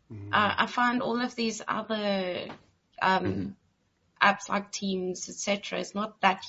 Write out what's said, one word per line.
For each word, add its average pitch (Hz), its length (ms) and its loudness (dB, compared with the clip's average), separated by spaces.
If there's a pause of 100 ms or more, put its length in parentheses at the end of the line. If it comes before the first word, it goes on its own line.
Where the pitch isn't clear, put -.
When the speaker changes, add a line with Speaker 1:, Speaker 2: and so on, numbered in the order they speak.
(100)
Speaker 1:
Mm. 101 220 -12
Speaker 2:
Uh, 202 240 4
I 226 100 2
find 247 360 2
all 233 180 0
of 247 140 -2
these 226 340 -2
other, 202 800 -2 (560)
um, 190 220 4
Speaker 3:
Mm-hmm. - 240 0 (720)
Speaker 2:
apps - 260 4
like 202 240 -2
Teams, 185 560 -2
et 180 60 -12
cetera, 196 440 -2
is 180 160 -6
not 214 280 -4
that 190 260 4